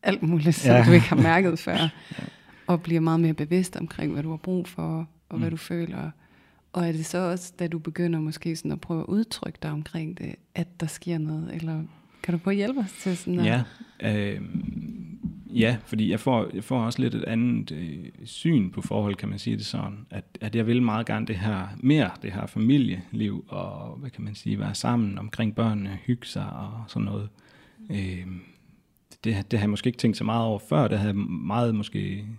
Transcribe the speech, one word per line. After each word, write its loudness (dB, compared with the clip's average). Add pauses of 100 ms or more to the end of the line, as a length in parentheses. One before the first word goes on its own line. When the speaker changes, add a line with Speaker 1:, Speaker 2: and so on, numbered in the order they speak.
Speaker 1:
alt 2
muligt, 4
som 8
Speaker 2:
Ja. 10
Speaker 1:
du 12
ikke 12
har 4
mærket 6
før, -4
Speaker 2:
<laughs> -2
Ja. -12 (440)
Speaker 1:
og 4
bliver 2
meget 4
mere 6
bevidst 0
omkring, -4
hvad -2
du -4
har -6
brug -2
for, -4 (200)
og -6
hvad 0
Speaker 2:
Mm. -2
Speaker 1:
du -4
føler. -6 (640)
Og 0
er 0
det -2
så -4
også, -2
da -2
du -4
begynder -2
måske -4
sådan -6
at -6
prøve -4
at -4
udtrykke -2
dig -4
omkring -6
det, -8 (200)
at -6
der -2
sker -4
noget? -4
Eller -4 (400)
kan -2
du 2
prøve 0
at 2
hjælpe 0
os -2 (100)
til 0
sådan 0
at 6
Speaker 2:
Ja, 0
øhm, -6 (340)
ja, 4
fordi 2
jeg 2
får, 2
jeg -6
får 0
også -2
lidt 0
et -2
andet, 0
øh, -8 (200)
syn 2
på -8
forhold, 0
kan -6
man -6
sige -2
det -6
sådan. -6
At, -14
at -6
jeg 2
vil 4
meget 2
gerne -2
det -4
her, -2 (120)
mere 4 (120)
det -8
her -6
familieliv, 0
og -10
hvad -10
kan -14
man -10
sige, -4
være -4
sammen 0
omkring -2
børnene, 0
hygge -2
sig -6
og -10
sådan -2
noget. -6 (600)
Øhm, -6 (840)
det, -2
det 2
har 2
jeg 2
måske -2
ikke -2
tænkt 2
så -6
meget 0
over 0 (100)
før. 4
Det 0
havde 0
jeg -2
meget 0
måske -4 (140)